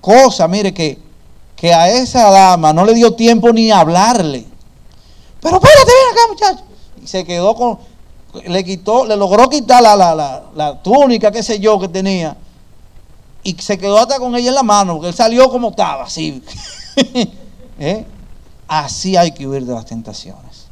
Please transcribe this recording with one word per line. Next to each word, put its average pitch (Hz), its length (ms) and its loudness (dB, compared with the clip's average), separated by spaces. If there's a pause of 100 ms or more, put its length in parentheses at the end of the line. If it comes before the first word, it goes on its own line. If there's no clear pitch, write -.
Cosa, 226 480 2
mire, 196 240 -4
que, 151 260 -8 (560)
que 170 180 0
a 170 160 2
esa 247 400 0
dama 180 440 4
no 170 100 2
le 226 100 4
dio 233 200 2
tiempo 233 400 2
ni 226 180 0
hablarle. 175 720 0 (960)
"Pero 330 160 -4
espérate, 539 300 6
ven 508 260 4
acá, 440 180 0
muchacho". 392 340 -4 (380)
Y - 60 -20
se 185 160 -8
quedó 175 320 -2
con, 240 220 -4 (680)
le 185 160 -4
quitó, 196 420 -4
le 214 100 -2
logró 202 340 2
quitar 247 320 2
la, 214 140 6
la, 175 200 2
la, 143 280 -8 (120)
la 151 260 -8
túnica, 233 500 2
qué 220 120 -8
sé 208 160 -6
yo, 208 200 0
que 190 80 -8
tenía. 185 480 -6 (1080)
Y 190 180 -8
se 202 160 -8
quedó 202 200 -2
hasta 254 220 0
con 247 160 -6
ella 240 140 -2
en 254 60 -2
la 269 80 0
mano, 202 300 0
porque 160 160 -8
él 170 40 -10
salió 240 360 2
como 240 200 -6
estaba, 156 340 -6
así. 147 380 -12 (540)
<laughs> 254 360 -4 (480)
¿Eh? 185 260 -8 (600)
Así 156 480 -6
hay 175 160 0
que 135 160 -16
huir 135 180 -8
de 123 80 -10
las 113 120 -14
tentaciones. - 880 -20